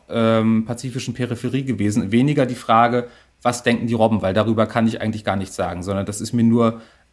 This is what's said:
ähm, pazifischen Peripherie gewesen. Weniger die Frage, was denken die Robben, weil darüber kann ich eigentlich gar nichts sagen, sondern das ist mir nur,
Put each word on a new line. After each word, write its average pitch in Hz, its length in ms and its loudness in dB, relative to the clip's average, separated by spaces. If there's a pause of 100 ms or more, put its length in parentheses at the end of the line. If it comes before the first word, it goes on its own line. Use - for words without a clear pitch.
ähm, 113 580 2
pazifischen 120 480 -8
Peripherie 123 500 -4
gewesen. 104 480 -2
Weniger 135 340 2
die 120 80 -6
Frage, 120 540 2 (340)
was 123 200 -2
denken 120 240 0
die 113 80 0
Robben, 110 280 2
weil 95 120 -2
darüber 107 320 2
kann 113 200 0
ich 113 140 -2
eigentlich 107 240 -6
gar 98 120 -2
nichts 95 200 -8
sagen, 87 260 -4
sondern 98 240 -4
das 104 140 -8
ist 110 120 -6
mir 117 120 2
nur, 113 380 2 (300)